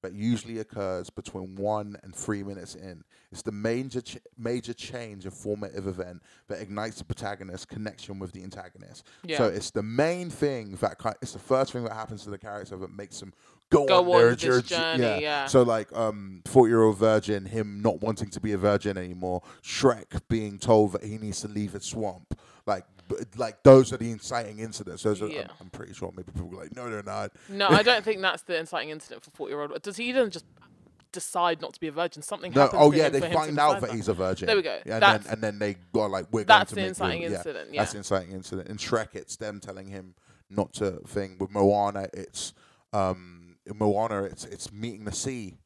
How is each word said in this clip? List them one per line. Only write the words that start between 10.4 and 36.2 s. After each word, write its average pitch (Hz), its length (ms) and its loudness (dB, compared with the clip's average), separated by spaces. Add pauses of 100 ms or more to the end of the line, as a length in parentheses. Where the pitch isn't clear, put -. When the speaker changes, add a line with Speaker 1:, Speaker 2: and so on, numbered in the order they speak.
Speaker 1:
that 101 200 -2
ki-, - 120 -4 (120)
it's - 120 -12
the - 60 -16
first 131 320 2
thing 123 120 -6
that 110 100 -6
happens 110 300 -10
to 107 80 -12
the 98 80 -12
character 101 380 -12
that 92 140 -10
makes 98 280 -14
them 98 120 -16 (380)
go 147 160 6
Speaker 2:
Go 180 140 6
Speaker 1:
on 180 60 4 (140)
their 117 100 10
Speaker 2:
on 120 40 4
this 120 80 -4
Speaker 1:
jour-, 123 200 4
Speaker 2:
journey, 160 600 0
yeah. 147 240 -2
Speaker 1:
So 135 160 6
like, 113 340 2
um, 101 500 -4
forty-year-old 113 520 8
virgin, 104 480 4
him 104 360 -4
not 104 200 2
wanting 107 300 -2
to - 100 -10
be 107 120 -2
a 101 40 0
virgin 101 400 2
anymore, 90 460 -6 (180)
Shrek - 680 0
being 107 300 -2
told 107 360 6
that 98 100 -6
he 107 160 -8
needs 107 220 -6
to 107 60 -10
leave 104 260 -4
his 101 120 -12
swamp. 101 520 -8 (300)
Like, 95 160 -2 (240)
b-, - 80 -6 (220)
like 113 260 -6
those 131 300 10
are 127 40 -6
the 113 140 -6
inciting 107 480 -8
incidents. 104 440 -10
Those 104 180 2
are, 104 60 -4
Speaker 2:
Yeah. - 160 -8
Speaker 1:
I'm, - 60 -14 (120)
I'm 92 80 -20
pretty 92 240 -14
sure 90 220 -8
maybe 90 180 -14
people 87 200 -8
are 92 100 -14
like, 82 120 -16
"No, 123 140 -10
they're 107 120 -6
not." 104 300 -8 (160)
Speaker 2:
No, 196 220 0
I 175 120 8
don't 220 220 4
think 214 180 -2
that's 180 220 0
the 175 140 -4
inciting 160 320 -4
incident - 340 -14
for - 80 -20
forty-year-old. 147 500 -8
Does 202 140 -10
he 240 160 -4
then 247 200 2
just - 140 -14 (680)
decide 170 480 0
not - 120 -10
to - 60 -20
be 165 80 -6
a 156 60 -6
virgin? 165 300 -4
Something - 280 -8
Speaker 1:
No, 135 120 8
Speaker 2:
happens 135 200 6
Speaker 1:
oh 147 80 12
Speaker 2:
to 147 60 2
Speaker 1:
yeah, 156 100 6
Speaker 2:
him 135 60 2
Speaker 1:
they 135 80 0
Speaker 2:
for - 60 0
him - 40 -4
to 170 60 2
Speaker 1:
find 156 220 0
out 147 160 6
Speaker 2:
decide 196 80 -4
Speaker 1:
that 117 80 -2
Speaker 2:
that. 113 40 -6
Speaker 1:
he's 101 140 -4
a 107 40 2
virgin. 92 340 -2
Speaker 2:
There 220 100 2
we 190 60 2
go. 139 220 -6
Speaker 1:
And 110 160 -2
Speaker 2:
That's 104 240 6
Speaker 1:
then, - 80 -6
and 110 80 -6
then 104 180 -4
they 104 180 -2 (160)
go 107 140 2
like, 95 240 -2